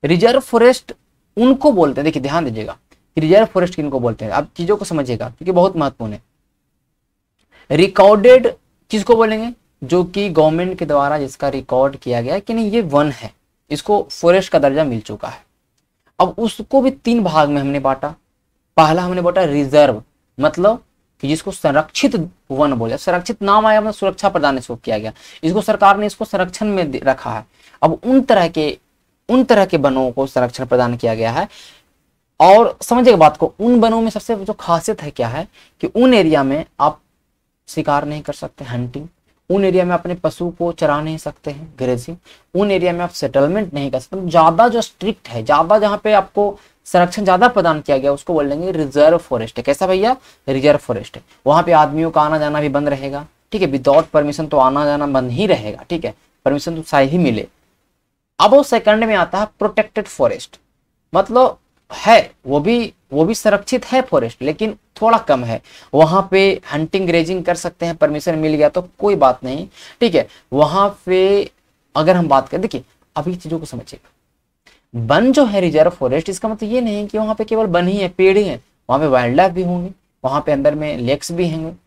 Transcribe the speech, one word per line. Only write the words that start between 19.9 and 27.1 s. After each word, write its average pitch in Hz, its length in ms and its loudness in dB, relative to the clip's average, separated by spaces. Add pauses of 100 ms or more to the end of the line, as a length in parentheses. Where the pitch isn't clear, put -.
मतलब 180 420 0 (380)
कि 139 80 -6
जिसको 160 220 -4
संरक्षित 156 800 -2 (220)
वन 139 220 0
बोले, 117 260 -4
संरक्षित 180 440 -4
नाम 208 240 2
आया 214 140 4
मतलब 214 140 -6
सुरक्षा 196 340 -4
प्रदान 147 300 -2
इसको 120 180 -12
किया 110 220 -6
गया, 110 140 -10 (300)
इसको 180 200 -2
सरकार 202 340 2
ने 208 100 -4
इसको 208 180 -8
संरक्षण 185 420 -6
में 190 240 -2
दे-, 127 140 -8
रखा 127 260 -2